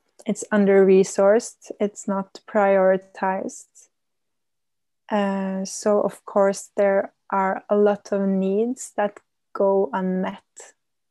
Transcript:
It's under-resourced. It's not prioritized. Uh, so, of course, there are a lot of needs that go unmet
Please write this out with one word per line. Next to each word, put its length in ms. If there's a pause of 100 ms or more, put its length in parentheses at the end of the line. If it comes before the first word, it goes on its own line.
(260)
It's 240
under-resourced. 1300
It's 300
not 400
prioritized. 1400 (1200)
Uh, 540
so, 380
of 240
course, 500
there 360 (180)
are 380
a 80
lot 360
of 160
needs 680
that 240 (320)
go 400
unmet 840 (360)